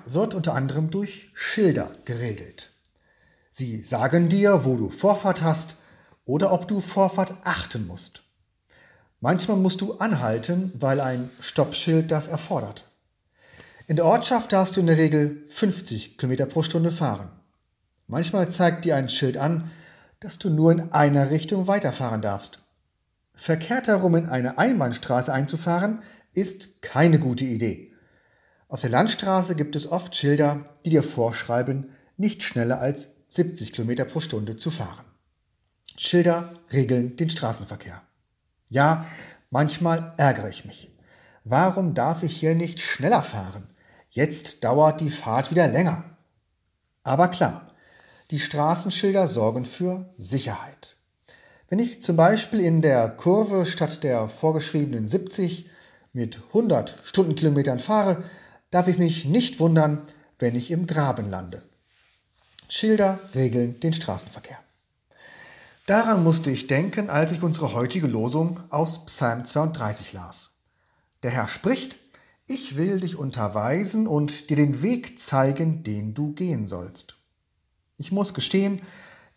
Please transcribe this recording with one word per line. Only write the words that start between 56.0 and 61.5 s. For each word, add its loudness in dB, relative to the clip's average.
mit -6
hundert 0
Stundenkilometern 2
fahre, 0
darf 4
ich 2
mich 2
nicht 0
wundern, 4
wenn 0
ich -4
im 0
Graben -2
lande. -10